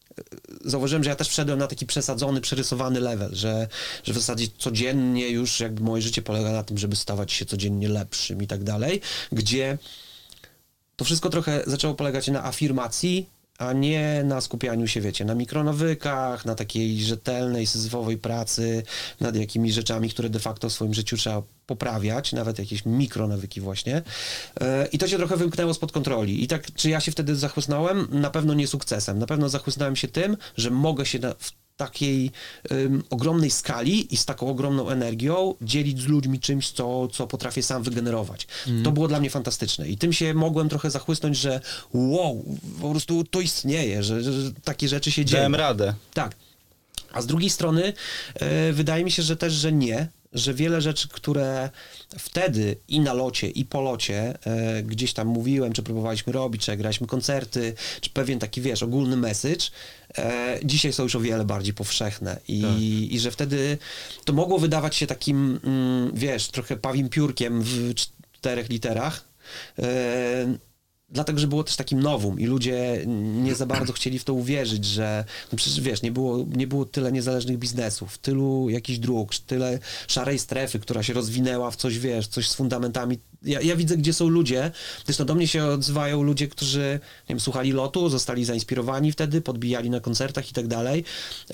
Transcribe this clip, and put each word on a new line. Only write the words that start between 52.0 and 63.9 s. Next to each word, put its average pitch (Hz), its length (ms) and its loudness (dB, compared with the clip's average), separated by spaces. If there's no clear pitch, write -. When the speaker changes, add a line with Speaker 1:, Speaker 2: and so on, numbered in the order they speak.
Speaker 1:
wtedy 117 560 0
i 151 120 2
na 139 140 4
locie, 123 360 0
i - 160 -2
po 143 160 -4
locie, 113 520 -2
e, 113 380 0
gdzieś 110 300 -2
tam 113 140 -2
mówiłem, 120 460 2
czy 110 100 -2
próbowaliśmy 113 500 -2
robić, 123 320 -2
czy 113 60 0
jak 101 80 -2
graliśmy 107 280 -2
koncerty, 123 640 -2
czy - 80 -4
pewien 131 300 0
taki, 113 220 -4
wiesz, 123 220 0
ogólny 127 340 2
message, 123 480 0
e, 120 460 -2
dzisiaj 147 300 2
są 139 100 0
już 123 120 0
o 123 40 0
wiele 113 260 2
bardziej 101 280 -2
powszechne 101 720 -4
i, 104 140 0
Speaker 2:
Tak. 107 100 2
Speaker 1:
i 120 60 0
że 120 120 0
wtedy 143 460 0